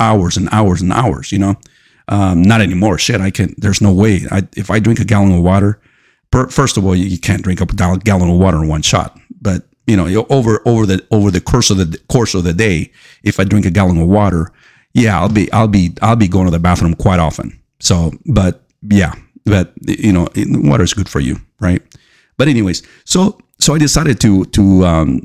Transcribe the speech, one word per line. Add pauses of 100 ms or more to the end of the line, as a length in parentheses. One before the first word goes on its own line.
hours
and
hours
and
hours,
you
know. (520)
Um,
not
anymore.
Shit,
I
can't,
there's
no
way.
I,
if
I
drink
a
gallon
of
water, (500)
per-,
first
of
all,
you,
you
can't
drink
a
gal-,
gallon
of
water
in
one
shot. (220)
But, (220)
you
know,
you,
over,
over
the,
over
the
course
of
the, (100)
course
of
the
day, (300)
if
I
drink
a
gallon
of
water, (440)
yeah,
I'll
be,
I'll
be,
I'll
be
going
to
the
bathroom
quite
often. (200)
So, (140)
but (260)
yeah, (300)
but,
you
know,
it, (200)
water
is
good
for
you, (240)
right? (540)
But
anyways, (220)
so, (220)
so
I
decided
to,
to,
um,